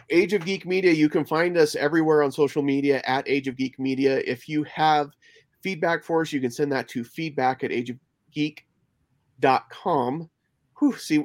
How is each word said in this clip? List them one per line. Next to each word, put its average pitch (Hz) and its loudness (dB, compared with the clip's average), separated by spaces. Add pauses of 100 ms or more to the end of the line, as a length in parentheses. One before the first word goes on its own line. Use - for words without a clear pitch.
Age 180 2
of 185 0
Geek 190 -4
Media. 180 2
You 156 4
can 151 0
find 170 0
us 156 4
everywhere 156 2
on 139 2
social 147 0
media 139 0
at 131 -2
Age 135 -2
of 127 -8
Geek 131 -6
Media. 135 0
If 120 -8
you 151 -2
have 151 0 (500)
feedback 170 -2
for 165 0
us, 156 -6
you 139 -2
can 127 -2
send 143 -4
that 127 -4
to 120 -8
feedback 135 -4
at 123 -4
age 120 -6
of 120 -12 (340)
geek 151 -6 (760)
dot 131 2
com. 156 -2 (520)
Whew, 285 0
see, 151 0